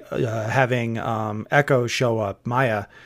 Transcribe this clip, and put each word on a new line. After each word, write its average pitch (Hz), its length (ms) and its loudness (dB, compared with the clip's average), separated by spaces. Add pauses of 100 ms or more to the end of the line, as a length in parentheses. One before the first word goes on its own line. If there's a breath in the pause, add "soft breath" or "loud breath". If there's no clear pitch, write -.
(120)
uh, 113 360 -2
having, 117 520 0
um, 107 500 -4
Echo 143 380 4
show 117 320 0
up, 101 260 -4
Maya. 120 400 0 (200 loud breath)